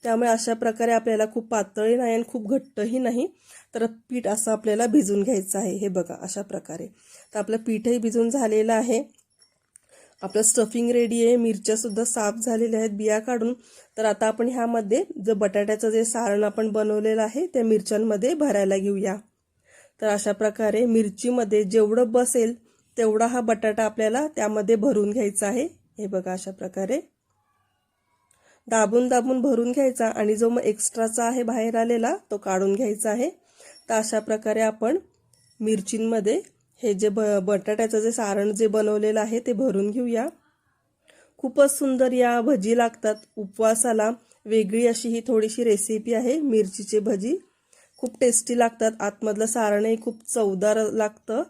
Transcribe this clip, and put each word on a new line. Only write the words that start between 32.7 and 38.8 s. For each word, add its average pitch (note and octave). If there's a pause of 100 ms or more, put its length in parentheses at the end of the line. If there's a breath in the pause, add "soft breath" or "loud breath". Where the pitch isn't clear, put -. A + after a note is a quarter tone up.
घ्यायचा G#3+
आहे. A#3+ (600 loud breath)
तर A#3
अशा A3
प्रकारे G#3+
आपण A3 (640)
मिरचींमध्ये A3 (420)
हे G#3+
जे G#3
ब-, G#3
बटाट्याचं G#3+
जे A3
सारण G3+
जे A3
बनवलेलं G#3+